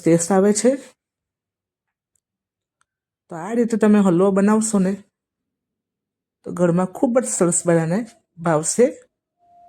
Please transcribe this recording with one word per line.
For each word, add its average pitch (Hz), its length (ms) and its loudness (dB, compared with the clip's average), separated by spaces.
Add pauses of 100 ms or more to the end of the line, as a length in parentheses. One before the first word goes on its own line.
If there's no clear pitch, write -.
ટેસ્ટ 165 300 2
આવે 196 200 2
છે. 226 180 0 (2500)
તો - 80 -16
આ 180 200 -10
રીતે 233 200 0
તમે 214 220 4
હલવો 190 320 2
બનાવશો 208 480 0
ને 190 160 0 (1500)
તો - 60 -14
ઘરમાં 180 440 -2
ખૂબ 240 240 -2
જ 220 80 -4
સરસ 175 380 0
બધાને 165 320 0 (460)
ભાવશે. 165 420 0 (840)